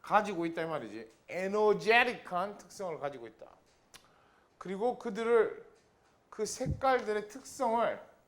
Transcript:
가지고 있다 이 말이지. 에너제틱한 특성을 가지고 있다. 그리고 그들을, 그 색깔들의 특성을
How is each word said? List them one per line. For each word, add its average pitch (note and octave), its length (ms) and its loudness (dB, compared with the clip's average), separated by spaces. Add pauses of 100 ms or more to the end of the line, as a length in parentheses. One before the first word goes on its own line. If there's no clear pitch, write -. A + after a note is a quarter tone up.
가지고 F#3+ 460 2
있다 E3 160 -4
이 E3 40 -2
말이지. A2+ 460 -8 (160)
에너제틱한 G3+ 1300 2
특성을 F3 400 -10
가지고 C3 280 -8
있다. - 200 -18 (1120)
그리고 G#3 400 -2
그들을, A3+ 640 2 (680)
그 G#3+ 160 -4
색깔들의 G#3+ 840 0
특성을 A3+ 840 -2 (160)